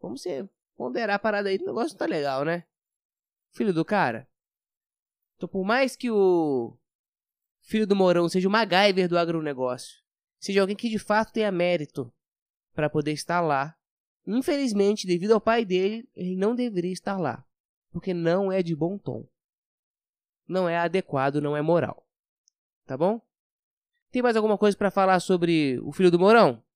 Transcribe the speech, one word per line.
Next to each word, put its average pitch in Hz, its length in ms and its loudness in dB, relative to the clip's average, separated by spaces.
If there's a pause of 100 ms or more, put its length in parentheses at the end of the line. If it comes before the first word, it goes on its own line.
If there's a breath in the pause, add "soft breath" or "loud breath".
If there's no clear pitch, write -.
vamos 202 200 -12
ser, 202 280 -8 (260)
ponderar 240 400 -4
a 202 40 -4
parada 202 280 -2
aí, 190 80 0
o 349 100 -6
negócio 247 260 -4
não - 60 -16
tá - 80 -4
legal, 143 380 -2
né?" 170 220 -4 (880)
Filho 214 200 0
do 160 120 0
cara. 135 420 -2 (1080)
Então 180 100 -10
por 190 160 -6
mais 247 320 0
que 247 160 -6
o 160 680 2 (840)
filho 214 260 -2
do 196 80 2
Mourão 175 320 4
seja 185 220 0
o - 20 0
MacGyver 196 560 4
do 175 100 0
agronegócio, 147 840 -4 (340)
seja 196 220 -2
alguém 196 160 0
que 233 140 -6
de 214 100 -2
fato 214 320 0
tenha 214 180 -2
mérito 170 640 -2 (640)
pra 151 140 -2
poder 151 240 -2
estar 170 260 -4
lá, 151 340 -2 (520)
infelizmente, 214 840 0
devido 180 240 0
ao 220 80 4
pai 233 240 0
dele, 196 500 -2
ele 185 220 -6
não 202 180 0
deveria 208 380 -4
estar 196 260 -6
lá, 151 280 -6 (440)
porque 180 240 -6
não 175 380 0
é 190 100 0
de 170 140 -4
bom 170 220 -2
tom. 123 280 -12 (1200)
Não 180 220 -2
é 170 100 -2
adequado, 147 640 -2
não 147 140 -2
é 147 60 -2
moral. 156 440 0 (800)
Tá 131 120 -8
bom? 202 240 0 (880)
Tem 247 120 -2
mais 240 160 2
alguma 214 200 2
coisa 208 200 2
pra 202 120 0
falar 190 300 2
sobre 170 640 0
o - 80 -10
filho 180 180 4
do 170 80 6
Mourão? 185 460 6 (120)